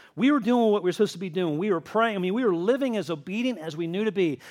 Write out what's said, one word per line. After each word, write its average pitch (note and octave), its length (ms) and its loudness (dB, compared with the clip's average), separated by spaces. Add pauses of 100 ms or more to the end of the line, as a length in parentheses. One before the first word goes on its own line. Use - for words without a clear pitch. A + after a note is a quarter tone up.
(160)
We B3+ 160 4
were D4 80 4
doing A3+ 320 4
what G3+ 100 2
we F3+ 60 0
were F3 40 2
supposed G#3 200 0
to F3 60 -14
be F#3 120 -6
doing. D#3 280 -2
We G#3 120 0
were E3+ 100 2
praying. A3 360 0
I - 20 -4
mean, F#3 160 0
we B3+ 100 0
were F#3+ 120 2
living A#3 400 0
as D#3+ 120 -4
obedient F#3+ 520 -4
as D#3 160 -8
we E3+ 100 -4
knew F3+ 160 -2
to A3 80 0
be. E3+ 300 0 (100)